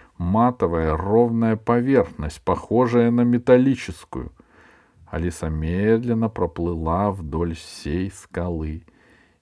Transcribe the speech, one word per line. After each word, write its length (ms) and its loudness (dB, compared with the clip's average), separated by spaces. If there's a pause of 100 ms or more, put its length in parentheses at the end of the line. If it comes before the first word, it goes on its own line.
(180)
матовая 760 0
ровная 600 2
поверхность, 840 0
похожая 720 2
на 100 2
металлическую. 1080 2 (760)
Алиса 440 -4
медленно 800 0
проплыла 840 -2
вдоль 440 -4
всей 560 -6
скалы. 760 -8 (560)